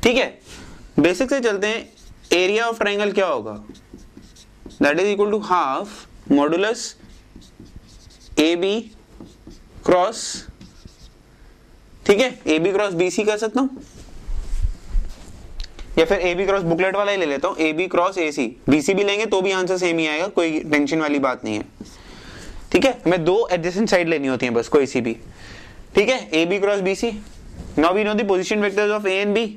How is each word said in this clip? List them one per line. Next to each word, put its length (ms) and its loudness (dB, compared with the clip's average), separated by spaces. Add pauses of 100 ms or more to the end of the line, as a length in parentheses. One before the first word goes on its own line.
ठीक 140 4
है, 220 -2 (600)
बेसिक 300 2
से 100 2
चलते 260 0
हैं। 220 -4 (500)
Area 320 2
of 100 -4
triangle 340 0
क्या 120 2
होगा? 320 -4 (1200)
That 200 2
is 120 2
equal 180 0
to 180 -2
half 480 -2 (340)
modulus 540 2 (1500)
एबी 340 2 (1080)
क्रॉस, 340 2 (1900)
ठीक 140 6
है, 140 0 (120)
एबी 260 2
क्रॉस 220 0
बीसी 300 0
कर 140 2
सकता 220 0
हूँ, 240 -2 (2250)
या 60 8
फिर 160 2
एबी 260 0
क्रॉस 160 2
बुकलेट 340 2
वाला 160 2
ही 60 0
ले 80 0
लेता 220 0
हूँ, 100 -4
एबी 300 0
क्रॉस 300 0
एसी। 280 0 (220)
बीसी 260 4
भी 100 2
लेंगे 220 0
तो 160 2
भी 100 2
आंसर 260 0
सेम 200 0
ही 80 0
आएगा, 220 -2
कोई 340 0
टेंशन 380 0
वाली 180 0
बात 260 -2
नहीं 120 -4
है। 80 -6 (1080)
ठीक 120 4
है, 80 6 (140)
हमें 180 2
दो 280 2
एडजेसेंट 380 0
साइड 180 4
लेनी 200 0
होती 180 0
है 60 0
बस, 160 0
कोई 180 4
सी 140 -2
भी। 160 -2 (800)
ठीक 140 4
है, 240 -2
एबी 260 2
क्रॉस 220 2
बीसी। 300 -2 (680)
Now 160 6
we 100 2
know 100 0
the 140 0
position 340 2
vectors 300 0
of 140 -2
A 180 0
and 120 0
B 100 0 (100)